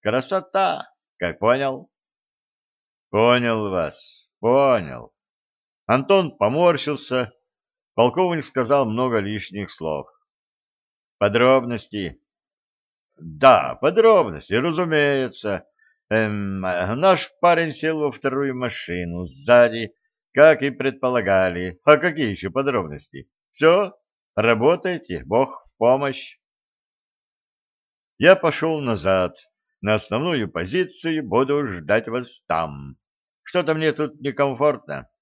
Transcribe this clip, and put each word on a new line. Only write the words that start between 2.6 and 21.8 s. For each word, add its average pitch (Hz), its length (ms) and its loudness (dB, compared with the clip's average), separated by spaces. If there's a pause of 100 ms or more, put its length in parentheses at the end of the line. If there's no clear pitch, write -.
«Понял 113 600 2
вас, - 720 -6
понял». 107 760 0 (720)
Антон 139 520 2
поморщился. 135 960 0 (600)
Полковник 156 520 0
сказал 135 400 0
много 117 340 -2
лишних 101 500 -8
слов. 78 380 -8 (1080)
«Подробности?» 117 1040 0 (960)
«Да, 78 580 4
подробности, 170 800 2
разумеется. 143 1120 -2 (420)
Эм, 104 520 -2
наш 101 680 0 (100)
парень 165 320 2
сел 156 260 -4
во 147 120 -2
вторую 135 440 -4
машину 90 720 -6
сзади, 117 680 4 (400)
как 147 280 6
и 143 80 -2
предполагали. 98 1120 -2